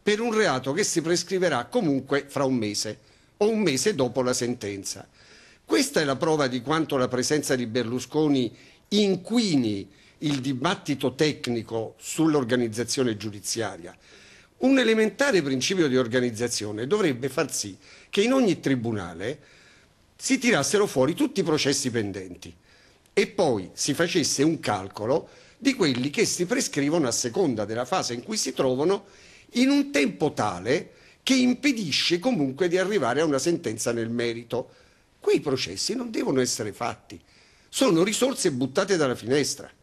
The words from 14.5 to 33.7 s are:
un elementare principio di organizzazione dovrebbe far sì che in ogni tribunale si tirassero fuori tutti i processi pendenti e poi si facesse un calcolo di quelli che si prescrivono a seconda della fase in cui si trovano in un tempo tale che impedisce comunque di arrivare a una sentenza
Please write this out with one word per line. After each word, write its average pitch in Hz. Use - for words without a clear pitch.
un 262
elementare 220
principio 139
di 127
organizzazione 117
dovrebbe 147
far 139
sì 98
che 196
in 233
ogni 247
tribunale 110
si -
tirassero 208
fuori 135
tutti 233
i -
processi 143
pendenti 95
e 214
poi 117
si -
facesse 160
un 156
calcolo 104
di 269
quelli 139
che -
si -
prescrivono 160
a 117
seconda 117
della 110
fase 131
in 120
cui 214
si -
trovano 147
in 262
un 285
tempo 185
tale 107
che 262
impedisce 240
comunque 175
di 175
arrivare 170
a 165
una 143
sentenza 123